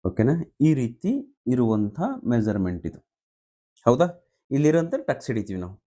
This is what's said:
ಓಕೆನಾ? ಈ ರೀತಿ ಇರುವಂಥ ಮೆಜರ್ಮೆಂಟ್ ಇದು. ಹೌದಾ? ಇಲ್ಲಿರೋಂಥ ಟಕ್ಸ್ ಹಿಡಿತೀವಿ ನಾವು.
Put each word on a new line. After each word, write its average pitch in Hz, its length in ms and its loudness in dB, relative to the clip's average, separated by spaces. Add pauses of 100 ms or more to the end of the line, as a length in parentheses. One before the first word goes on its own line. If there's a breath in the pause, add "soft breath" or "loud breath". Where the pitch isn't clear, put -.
ಓಕೆನಾ? 135 540 -2
ಈ 156 120 6
ರೀತಿ 143 640 -4 (100)
ಇರುವಂಥ 110 520 0 (260)
ಮೆಜರ್ಮೆಂಟ್ 98 640 0
ಇದು. - 120 -10 (840)
ಹೌದಾ? 160 440 2 (220)
ಇಲ್ಲಿರೋಂಥ 156 420 2 (140)
ಟಕ್ಸ್ - 200 -4
ಹಿಡಿತೀವಿ 104 320 -4
ನಾವು. 92 300 -12